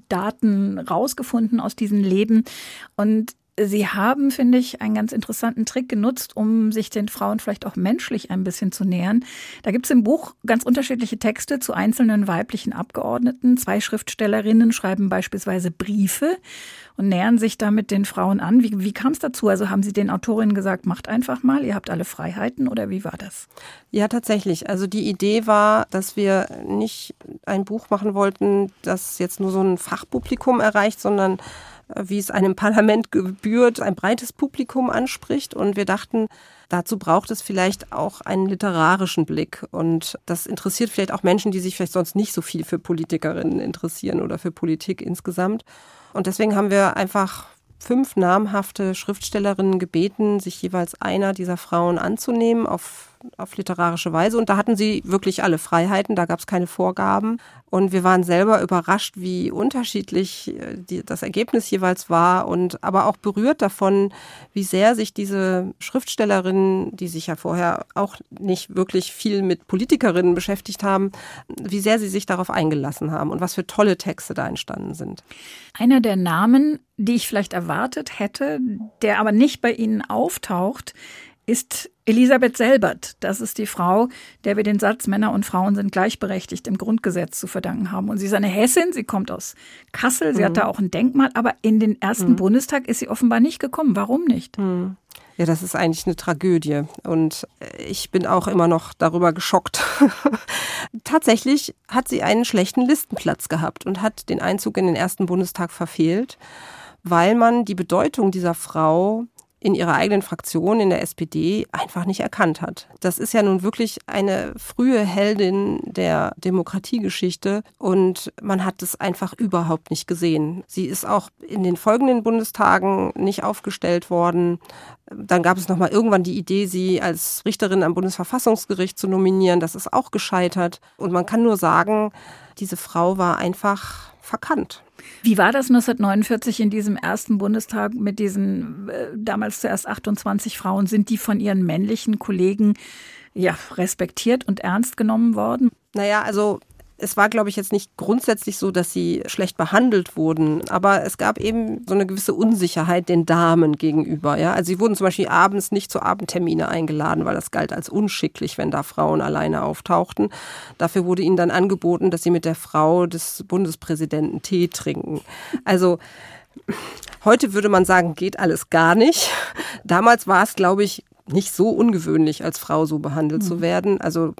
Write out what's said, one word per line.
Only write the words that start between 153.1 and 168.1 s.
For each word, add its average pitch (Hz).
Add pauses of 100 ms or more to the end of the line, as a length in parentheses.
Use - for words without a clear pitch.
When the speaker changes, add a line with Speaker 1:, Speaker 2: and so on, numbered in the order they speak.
Speaker 2:
Damen 165
gegenüber. 151
Ja? 165
Also 170
sie 180
wurden 220
zum 190
Beispiel 185
abends 190
nicht 202
zu -
Abendtermine 170
eingeladen, 156
weil -
das -
galt -
als -
unschicklich, 190
wenn 160
da 147
Frauen 156
alleine 151
auftauchten. 175 (500)
Dafür 170
wurde 180
ihnen 180
dann 175
angeboten, 180
dass 170
sie 175
mit 170
der 160
Frau 160
des 170
Bundespräsidenten 160
Tee 175
trinken. - (420)
Also 180 (1300)
heute 226
würde 202
man 190
sagen, 180